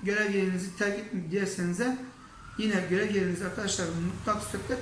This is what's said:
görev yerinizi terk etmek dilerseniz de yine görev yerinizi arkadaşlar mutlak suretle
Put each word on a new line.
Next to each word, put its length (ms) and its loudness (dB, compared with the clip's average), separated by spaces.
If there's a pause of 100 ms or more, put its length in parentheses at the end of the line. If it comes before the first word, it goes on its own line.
görev 320 2
yerinizi 420 2
terk 220 2
etmek 320 -4
dilerseniz 480 0
de 180 2 (600)
yine 320 2
görev 260 2
yerinizi 300 2
arkadaşlar 420 -2
mutlak 560 0
suretle 380 -2